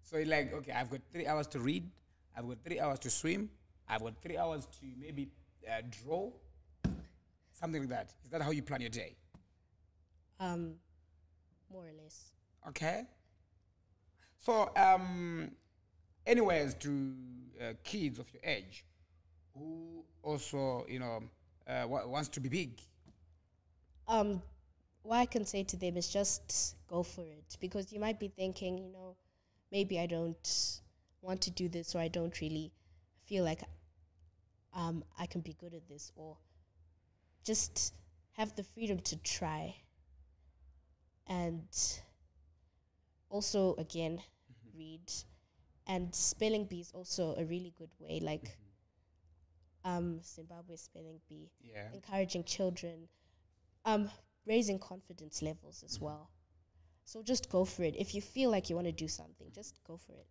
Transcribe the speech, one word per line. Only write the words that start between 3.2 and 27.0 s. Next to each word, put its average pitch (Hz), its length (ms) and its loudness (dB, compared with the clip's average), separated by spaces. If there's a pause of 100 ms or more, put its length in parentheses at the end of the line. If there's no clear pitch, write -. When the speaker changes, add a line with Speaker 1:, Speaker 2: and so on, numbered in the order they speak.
Speaker 1:
I've 110 140 0
got 113 200 -6
three 170 140 -6
hours 160 300 0 (140)
to 139 60 -14 (120)
maybe, 139 300 -6 (400)
uh, 113 140 -2 (200)
draw," 160 280 -2 (1200)
something 156 300 -2
like 131 80 -2
that. 117 220 -4 (120)
Is 120 60 -16
that 160 120 0
how 143 80 2
you 151 120 0
plan 139 180 -2
your 117 100 -4
day? 107 260 -6 (1200)
Speaker 2:
Um, 170 340 -2 (1000)
more 185 140 -14
or 156 60 -16 (100)
less. - 300 -20 (360)
Speaker 1:
Okay. 160 360 0 (1300)
So, 220 380 6
um, 180 760 6 (760)
anyways, 175 480 6
to, 135 400 -2 (480)
uh, 117 100 -6 (120)
kids 147 340 0
of - 160 -10
your - 100 -14
age 92 400 -2 (720)
who 165 480 -10 (180)
also, 135 680 0
you 127 100 -4
know, 117 240 -4 (440)
uh, 127 220 0
wa-, 120 180 0
wants 139 240 -2
to 147 100 -4
be 131 100 0
big. 147 280 0 (1300)
Speaker 2:
Um, 208 360 4 (600)
what 220 160 2
I 247 80 8
can 220 200 2
say 196 180 0
to 190 140 -2
them 180 180 2
is 175 160 2
just - 640 2 (120)
go 175 140 2